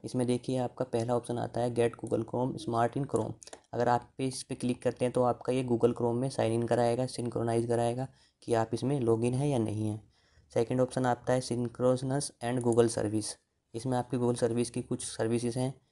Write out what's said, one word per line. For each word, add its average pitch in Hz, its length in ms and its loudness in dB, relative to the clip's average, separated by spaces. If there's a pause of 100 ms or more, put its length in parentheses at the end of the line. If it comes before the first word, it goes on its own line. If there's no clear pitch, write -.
इसमें 123 220 -2
देखिए, 123 320 0
आपका 123 260 -4
पहला 120 320 0
ऑप्शन 120 220 -4
आता 117 220 -4
है, 120 140 0
get 117 160 4 (140)
Google 113 200 -2
Chrome 123 440 -4
smart 117 280 0
in 135 100 -2
Chrome। 113 260 -2 (400)
अगर 120 160 0
आप 120 300 0
पे, 135 80 -2
इस 131 160 -6
पे - 120 -10
क्लिक 123 280 -2
करते 123 220 0
हैं 123 80 0
तो 127 100 2
आपका 120 300 0
ये 131 120 0
Google 120 260 4
Chrome 120 240 0
में 127 160 -2
साइन 113 220 0
इन 117 100 2
कराएगा, 117 440 2
सिंक्रोनाइज 117 600 -2
कराएगा 120 420 0 (340)
कि 120 120 -2
आप 113 200 2
इसमें 131 260 0
लॉगिन 113 340 2
हैं 139 140 0
या 135 100 2
नहीं 107 300 0
हैं। 104 240 -6 (420)
सेकंड 120 260 2
ऑप्शन 127 260 0
आता 123 260 0
है 127 80 2
synchronous 127 880 0 (140)
and 120 160 0
Google 117 280 4
service। 107 380 -2 (480)
इसमें 123 240 -2
आपकी 120 180 -2
Google 123 200 0
सर्विस 120 340 0
की 123 120 -6
कुछ - 220 -6
सर्विसेज 117 540 -2
हैं, 131 160 -2 (180)